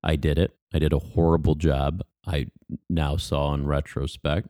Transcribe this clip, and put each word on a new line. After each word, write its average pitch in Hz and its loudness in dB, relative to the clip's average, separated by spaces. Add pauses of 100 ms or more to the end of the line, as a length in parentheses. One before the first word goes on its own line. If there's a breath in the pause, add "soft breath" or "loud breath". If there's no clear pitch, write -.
I 80 2
did 71 0
it. 87 2 (220)
I 80 2
did 76 2
a 73 2
horrible 82 2
job, 76 0 (220)
I 73 -2 (420)
now 76 0
saw 73 -2
in 71 -2
retrospect. 71 -2